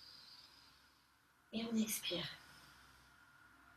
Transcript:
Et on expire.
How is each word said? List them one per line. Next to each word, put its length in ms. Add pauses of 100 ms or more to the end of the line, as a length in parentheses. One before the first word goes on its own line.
(1500)
Et 180
on 60
expire. 500 (1500)